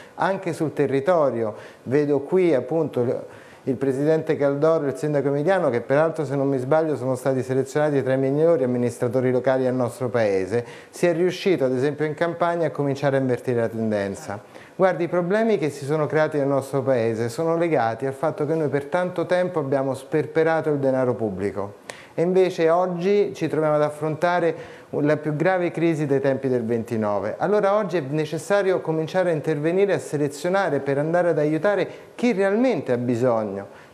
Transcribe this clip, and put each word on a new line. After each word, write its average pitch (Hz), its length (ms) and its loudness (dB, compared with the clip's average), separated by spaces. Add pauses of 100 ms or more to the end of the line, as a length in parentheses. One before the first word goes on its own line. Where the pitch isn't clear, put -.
(160)
anche 185 360 -2
sul 147 200 -4
territorio. 135 840 2 (300)
Vedo 143 360 2
qui 175 340 2
appunto 143 480 -2
il, 120 200 -2 (420)
il 139 100 -2
presidente 147 640 0
Caldoro 143 500 2
e - 40 0
il 127 60 -8
sindaco 147 320 0
Emiliano, 151 400 0
che 117 140 0
peraltro 156 420 2
se 135 120 -4
non 139 120 0
mi 139 80 0
sbaglio 151 400 2
sono 127 200 -2
stati 131 260 0
selezionati 135 600 0
tra 131 120 0
i 131 40 2
migliori 147 460 2
amministratori 123 640 0
locali 131 340 2
del 123 100 0
nostro 127 340 -2
paese, 107 560 0 (240)
si - 180 -2
è 175 60 4
riuscito 175 540 0
ad 127 100 0
esempio 147 300 0
in 151 80 -4
Campania 170 540 0
a - 20 0
cominciare 139 480 0
a - 20 4
invertire 123 400 0
la 117 80 0
tendenza. 104 920 -4 (140)
Guardi, 180 300 2
i 160 40 -4
problemi 196 500 0
che 151 100 0
si 139 160 -8
sono 151 220 0
creati 151 320 0
nel 135 80 2
nostro 139 360 0
paese 117 460 2
sono 165 280 0
legati 135 500 0
al 135 80 -2
fatto 151 320 -2
che 147 80 0
noi 160 140 0
per 139 180 -2
tanto 180 400 -2
tempo 180 340 0
abbiamo 135 340 -2
sperperato 156 760 0
il 147 80 0
denaro 131 360 2
pubblico 101 640 -4 (340)
e 156 80 -2
invece 180 480 2
oggi 185 640 2
ci 160 140 -4
troviamo 151 280 2
ad 151 60 2
affrontare 160 960 -2 (100)
la 147 260 2
più 151 200 -4
grave 175 340 0
crisi 160 340 0
dei 139 160 2
tempi 135 280 0
del 123 160 0
ventinove. 107 720 -2
Allora 196 380 2
oggi 185 220 -2
è - 20 2
necessario 156 800 0
cominciare 160 500 -2
a 165 40 2
intervenire, 160 600 0
a 147 40 0
selezionare 147 840 -2
per 139 180 0
andare 170 300 2
ad 160 100 2
aiutare 156 500 0 (260)
chi 240 180 2
realmente 196 600 2
ha 120 60 2
bisogno. 113 840 0 (140)